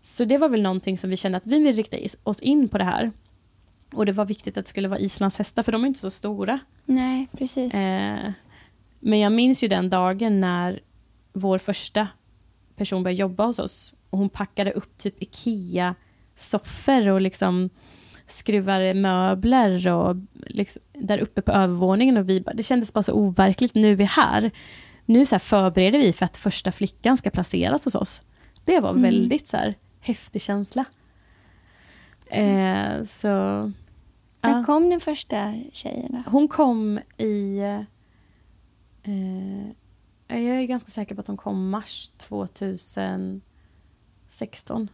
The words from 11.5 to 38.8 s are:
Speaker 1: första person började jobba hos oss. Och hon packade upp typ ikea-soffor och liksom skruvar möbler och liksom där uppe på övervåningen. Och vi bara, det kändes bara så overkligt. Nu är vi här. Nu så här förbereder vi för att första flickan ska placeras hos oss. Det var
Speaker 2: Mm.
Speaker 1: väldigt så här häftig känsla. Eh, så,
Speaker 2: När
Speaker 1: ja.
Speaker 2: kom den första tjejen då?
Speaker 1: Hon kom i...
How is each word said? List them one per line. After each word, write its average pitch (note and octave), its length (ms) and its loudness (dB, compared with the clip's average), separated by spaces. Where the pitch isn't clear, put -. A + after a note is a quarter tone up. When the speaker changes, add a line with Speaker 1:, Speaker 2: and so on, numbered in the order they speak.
Speaker 1:
första G3+ 500 -4
person F#3+ 280 -2
började F3+ 180 -2
jobba G3 240 0
hos A#3+ 140 -2
oss. - 360 -8
Och F#3+ 100 -2
hon G3 100 2
packade G3 420 -4
upp - 260 -10
typ - 260 -6
ikea-soffor G3+ 1900 -2
och F#3+ 120 4
liksom F#3 480 0
skruvar F#3+ 680 0
möbler F#3+ 960 2
och F3 280 2
liksom - 480 -8
där G#3 260 -2
uppe G3+ 220 -2
på G#3 100 0
övervåningen. F#3+ 680 4
Och F#3 120 0
vi F#3+ 120 2
bara, - 120 -6
det A3 100 -4
kändes A#3+ 300 0
bara G#3+ 100 2
så - 100 0
overkligt. G3 640 2
Nu G#3+ 160 6
är G3+ 40 6
vi G3+ 80 4
här. G#3+ 480 2
Nu A#3+ 200 6
så A#3 100 2
här F3+ 40 2
förbereder F#3+ 600 4
vi G3+ 140 6
för - 120 0
att - 120 -6
första - 340 -2
flickan A3+ 460 0
ska G3+ 120 -2
placeras - 560 0
hos B3 100 -2
oss. - 260 -4
Det F4 140 4
var G3+ 100 0
Speaker 2:
Mm. G3 120 4
Speaker 1:
väldigt A#3+ 460 2
så - 100 -4
här G#3 180 -2
häftig - 420 -6
känsla. G3+ 440 -4
Eh, G3+ 760 0
så, - 240 -6
Speaker 2:
När A#3 160 2
Speaker 1:
ja. A#3+ 80 -2
Speaker 2:
kom D#4+ 240 4
den F4 100 2
första G#3+ 540 -4
tjejen - 380 -8
då? G3+ 60 -6
Speaker 1:
Hon C#4+ 160 4
kom A3+ 520 2
i... G3+ 400 -2